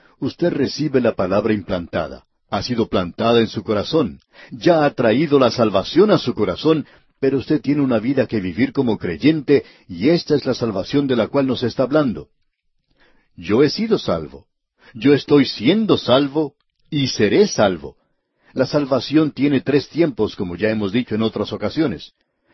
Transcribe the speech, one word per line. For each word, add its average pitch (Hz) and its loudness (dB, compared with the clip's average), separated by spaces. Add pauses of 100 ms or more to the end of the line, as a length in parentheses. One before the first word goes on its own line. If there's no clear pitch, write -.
(180)
Usted 165 -2
recibe 135 -2
la 117 2
palabra 104 0
implantada. 85 -6 (260)
Ha 101 -4
sido 113 -2
plantada 113 0
en 110 2
su - -8
corazón. 104 -2 (320)
Ya 156 2
ha 143 2
traído 135 2
la 123 4
salvación 113 2
a - 4
su - -4
corazón, 113 0 (360)
pero 135 0
usted 143 -2
tiene 147 0
una 127 2
vida 127 0
que 110 -2
vivir 98 -2
como 120 0
creyente, 127 0 (240)
y 90 -2
esta 165 0
es 135 -2
la 127 -2
salvación 117 -2
de 127 0
la 104 0
cual 139 0
nos 123 -2
está 123 -2
hablando. 123 -2 (1080)
Yo 101 0
he 143 4
sido 220 -2
salvo. 80 -6 (480)
Yo 127 4
estoy 139 4
siendo 175 0
salvo 139 0 (360)
y 143 -2
seré 120 2
salvo. 90 -2 (560)
La 131 0
salvación 139 0
tiene 135 0
tres 143 0
tiempos, 135 -2
como 87 -8
ya 104 0
hemos 104 -2
dicho 117 -2
en 107 -2
otras 113 -4
ocasiones. 104 -4 (400)